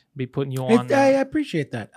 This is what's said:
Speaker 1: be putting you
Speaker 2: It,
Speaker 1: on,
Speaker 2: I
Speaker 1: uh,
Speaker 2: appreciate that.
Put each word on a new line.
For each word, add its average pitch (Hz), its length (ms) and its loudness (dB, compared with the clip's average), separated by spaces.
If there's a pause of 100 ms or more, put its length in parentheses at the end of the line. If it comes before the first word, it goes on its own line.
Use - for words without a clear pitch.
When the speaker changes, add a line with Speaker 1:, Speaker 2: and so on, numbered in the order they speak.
(140)
Speaker 1:
be 131 120 -8
putting 135 260 -6
you 131 160 -6
Speaker 2:
It, 233 140 6
Speaker 1:
on, - 100 -6
Speaker 2:
I 269 240 4
Speaker 1:
uh, 269 60 0
Speaker 2:
appreciate 269 500 -4
that. 110 260 -10